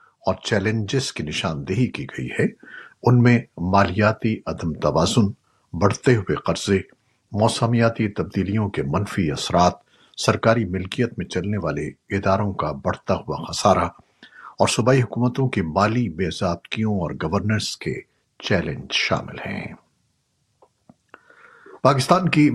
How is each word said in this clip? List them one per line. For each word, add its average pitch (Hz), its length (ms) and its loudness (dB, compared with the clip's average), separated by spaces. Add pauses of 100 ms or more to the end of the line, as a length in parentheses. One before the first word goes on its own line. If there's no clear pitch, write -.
(200)
اور - 240 -2
چیلنجز 110 680 -2
کی - 100 -8
نشاندہی 80 640 -2
کی - 180 -8
گئی 65 240 -10 (100)
ہے، - 60 2 (580)
ان 123 200 6
میں 120 160 6 (180)
مالیاتی 101 880 2
عدم 80 280 -6
توازن، 80 540 2 (460)
بڑھتے 101 420 2
ہوئے 95 200 -2
قرضے، 95 420 -2 (540)
موسمیاتی 113 760 2
تبدیلیوں 98 600 -2
کے - 140 -4
منفی 82 480 -2
اثرات، 87 420 2 (440)
سرکاری 113 480 2
ملکیت 95 520 -2
میں 87 80 -4
چلنے 98 320 -4
والے 76 300 -4 (220)
اداروں 98 440 0
کا 76 180 -4
بڑھتا 76 420 -4
ہوا - 320 -6
خسارہ 98 400 2 (760)
اور 107 80 4
صوبائی 127 340 4
حکومتوں 123 480 0
کی 101 120 -2
مالی 101 480 0
بے 82 200 -4 (100)
ضابطگیوں 104 540 -4
اور 85 180 -2
گورننس 90 640 -2
کے - 160 -6 (460)
چیلنج 73 520 -2
شامل - 480 -4
ہیں۔ - 280 -8 (2250)
پاکستان 143 480 4
کی 147 260 6